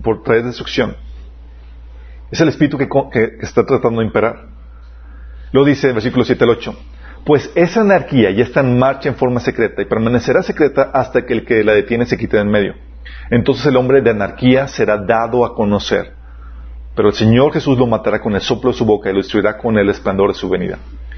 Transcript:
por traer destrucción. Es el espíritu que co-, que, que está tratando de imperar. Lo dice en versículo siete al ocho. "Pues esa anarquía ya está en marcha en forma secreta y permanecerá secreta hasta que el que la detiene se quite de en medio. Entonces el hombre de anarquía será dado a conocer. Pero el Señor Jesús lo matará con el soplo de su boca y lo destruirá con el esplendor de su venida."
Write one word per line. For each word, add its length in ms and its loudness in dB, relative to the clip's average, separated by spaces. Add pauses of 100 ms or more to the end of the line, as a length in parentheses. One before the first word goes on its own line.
por 200 -2
traer 220 2
destrucción. 500 -4 (1400)
Es 120 -8
el 60 4
espíritu 280 0
que 100 -2
co-, 220 0
que, 300 -2
que 80 -10
está 180 2
tratando 360 0
de 60 0
imperar. 440 -2 (1000)
Lo 120 4
dice 240 2
en 60 0
versículo 300 0
siete 200 2
al 60 4
ocho. 280 -2 (460)
"Pues 300 2
esa 260 2
anarquía 500 4
ya 140 2
está 160 -2
en 180 2
marcha 300 0
en 80 -4
forma 240 0
secreta 420 -2
y 40 -4
permanecerá 560 0
secreta 500 0
hasta 320 0
que 80 -4
el 120 -2
que 200 2
la 80 4
detiene 340 2
se 100 -2
quite 200 -2
de 60 4
en 80 0
medio. 240 0 (560)
Entonces 360 2
el 100 4
hombre 260 4
de 80 4
anarquía 580 2
será 300 0
dado 460 0
a 100 -6
conocer. 580 -2 (800)
Pero 140 2
el 60 2
Señor 380 4
Jesús 260 0
lo 80 4
matará 340 -2
con 140 -4
el 80 -2
soplo 280 -2
de 60 -4
su 80 -2
boca 240 2
y 40 0
lo 60 2
destruirá 380 0
con 220 -2
el 100 4
esplendor 400 0
de 100 -2
su 100 -6
venida." 300 -4 (400)